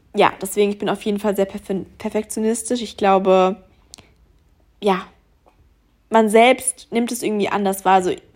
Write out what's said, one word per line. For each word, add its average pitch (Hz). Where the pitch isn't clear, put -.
ja, 202
deswegen, 202
ich 202
bin 202
auf 196
jeden 202
Fall 202
sehr 196
perfe-, 196
perfektionistisch. 220
Ich -
glaube, 190
ja, 190
man 220
selbst 240
nimmt 233
es 240
irgendwie 208
anders 196
wahr. 190
Also 180